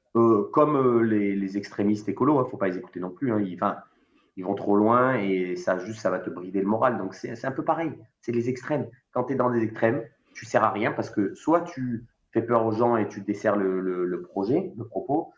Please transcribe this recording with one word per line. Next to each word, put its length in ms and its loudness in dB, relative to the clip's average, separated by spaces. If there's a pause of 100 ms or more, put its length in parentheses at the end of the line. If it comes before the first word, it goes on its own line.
(160)
Euh, 360 4
comme, 240 4
euh, 260 4
les, 340 2
les 220 -4
extrémistes 520 -2
écolos, 300 2
hein, 100 0
faut 80 -10
pas 120 0
les 100 -4
écouter 200 -12
non 120 -6
plus, 200 -2
hein. 100 2
Ils, 140 -4
enfin, 220 -2 (600)
ils 60 -8
vont 120 -2
trop 200 2
loin 420 6
et 380 0
ça, 220 -2
juste, 220 -8
ça 100 0
va 80 -2
te 140 -6
brider 300 -4
le 60 0
moral. 300 2
Donc 160 -6
c'est, 220 -10
c'est 100 -8
un 60 -4
peu 120 -6
pareil. 280 -2 (300)
C'est 100 -8
les 180 -2
extrêmes. 380 -4 (240)
Quand 140 -2
t'es 100 -4
dans 160 2
des 100 0
extrêmes, 420 0 (300)
tu 140 -18
sers 160 2
à 80 4
rien 200 -2
parce 200 -6
que 240 -2
soit 260 2
tu 460 -6 (240)
fais 100 0
peur 240 2
aux 80 0
gens 240 2
et 100 0
tu 140 -10
desserres 340 0
le, 240 0
le, 240 -2
le 180 -2
projet, 560 -2
le 80 -8
propos, 520 -4